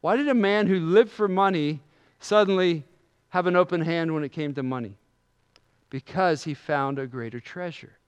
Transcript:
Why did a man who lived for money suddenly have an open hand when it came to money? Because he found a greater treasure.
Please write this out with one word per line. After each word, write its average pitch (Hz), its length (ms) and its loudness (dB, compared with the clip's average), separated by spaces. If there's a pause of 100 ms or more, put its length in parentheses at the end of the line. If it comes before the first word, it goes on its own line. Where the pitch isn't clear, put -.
Why 185 160 2
did 294 100 0
a 269 80 2
man 208 320 2
who 185 120 2
lived 185 320 4
for 214 160 -2
money 185 540 0 (380)
suddenly 185 640 2 (460)
have 180 180 0
an 180 80 2
open 175 260 2
hand 165 320 -2
when 151 100 -4
it 139 60 -6
came 147 240 -6
to 135 100 -6
money? 123 340 -6 (920)
Because 160 540 -2
he 156 100 -6
found 139 460 -2
a 131 80 -8
greater 120 320 -10
treasure. - 580 -12 (100)